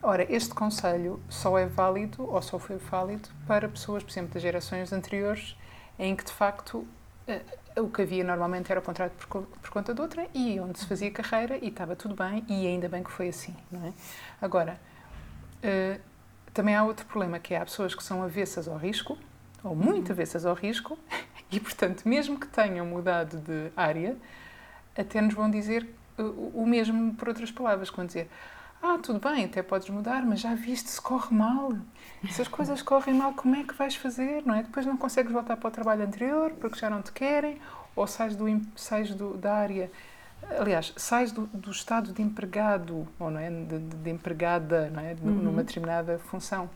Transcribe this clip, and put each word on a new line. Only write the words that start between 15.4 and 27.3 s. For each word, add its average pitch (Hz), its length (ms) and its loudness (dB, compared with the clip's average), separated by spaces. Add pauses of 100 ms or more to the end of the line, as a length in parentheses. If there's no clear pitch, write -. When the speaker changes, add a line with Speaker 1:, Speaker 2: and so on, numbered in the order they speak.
Speaker 1:
eh, 196 380 0 (540)
também 208 200 6
há 214 80 8
outro 214 240 2
problema, 175 320 -2
que - 160 -6
é, 165 40 2
há 170 60 0
pessoas 185 300 -4
que - 80 -10
são 185 200 -4
avessas 175 460 -2
ao 160 100 -6
risco, 208 400 -4 (440)
ou 170 140 -2
muito 285 320 4
Speaker 2:
Uhum. 214 40 -2
Speaker 1:
avessas 170 340 -2
ao 175 80 4
risco, 233 440 -4 (260)
<laughs> - 280 -16
e, 202 80 0
portanto, 185 480 0
mesmo 285 320 2
que - 60 -8
tenham 185 400 2
mudado 170 520 0
de 156 380 -4
área, 170 400 2 (800)
até 208 240 0
nos 214 140 6
vão 214 160 4
dizer, 214 360 2 (320)
eh, 226 40 0
o, 220 300 -4 (100)
o 226 40 4
mesmo 226 480 4
por - 140 -4
outras 226 220 -4